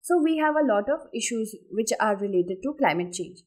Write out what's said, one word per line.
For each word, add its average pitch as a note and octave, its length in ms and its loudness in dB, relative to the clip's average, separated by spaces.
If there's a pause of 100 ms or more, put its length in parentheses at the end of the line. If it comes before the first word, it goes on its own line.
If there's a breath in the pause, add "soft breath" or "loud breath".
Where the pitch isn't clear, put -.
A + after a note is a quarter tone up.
So F4 220 2
we D#4+ 160 2
have D4+ 160 2
a D4+ 100 4
lot G#3 240 2
of D#4 120 0 (140)
issues A3+ 400 -4 (140)
which G#3+ 300 -2
are G#3 180 2
related F#3 460 0
to C#4+ 160 -4
climate F3 340 0
change. - 340 -12